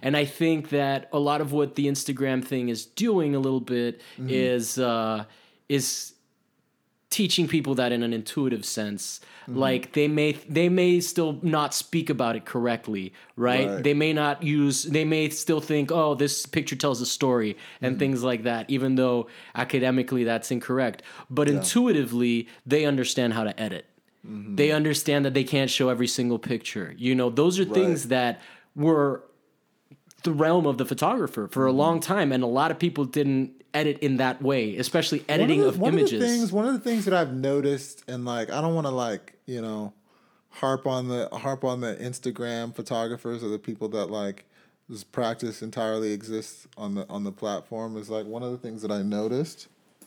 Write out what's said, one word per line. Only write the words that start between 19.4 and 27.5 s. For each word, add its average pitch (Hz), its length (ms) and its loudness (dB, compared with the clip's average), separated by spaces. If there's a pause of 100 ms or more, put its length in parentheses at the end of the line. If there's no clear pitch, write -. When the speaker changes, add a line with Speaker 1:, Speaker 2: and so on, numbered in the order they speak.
Speaker 1:
academically 127 680 0
that's 113 260 -2
incorrect. 127 500 -2 (280)
But 143 180 2
Speaker 2:
Yeah. 143 80 4
Speaker 1:
intuitively, 123 920 2 (180)
they 147 200 4
understand 127 480 2
how 110 120 0
to 104 140 -4
edit. 92 260 -6 (420)
Speaker 2:
Mm-hmm. 104 300 -10
Speaker 1:
They 147 140 6
understand 151 520 2
that 135 100 0
they 131 120 2
can't 135 240 2
show 131 180 2
every 123 200 2
single 120 320 0
picture. 101 580 -6
You 127 180 0
know, 123 140 2
those 160 280 4